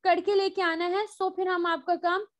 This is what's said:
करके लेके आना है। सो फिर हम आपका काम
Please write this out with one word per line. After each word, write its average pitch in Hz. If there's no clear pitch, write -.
करके 359
लेके 392
आना 330
है। 381
सो 370
फिर 370
हम 359
आपका 339
काम 359